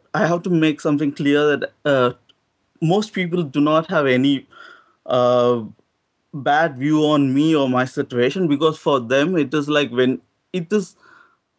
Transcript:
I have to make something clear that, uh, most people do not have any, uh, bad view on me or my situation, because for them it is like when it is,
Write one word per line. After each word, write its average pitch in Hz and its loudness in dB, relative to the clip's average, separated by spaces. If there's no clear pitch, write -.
I 208 0
have 170 -2
to 196 -4
make 156 0
something 147 -2
clear 147 0
that, - -8
uh, 127 2
most 196 0
people 180 -4
do 143 -4
not 156 0
have 156 2
any, 131 2
uh, 123 2
bad 147 0
view 147 0
on 143 2
me 151 2
or 139 0
my 127 0
situation, 135 -2
because 147 0
for 143 0
them 139 0
it 143 -2
is 147 -2
like 147 0
when 127 0
it 175 -6
is, 208 -2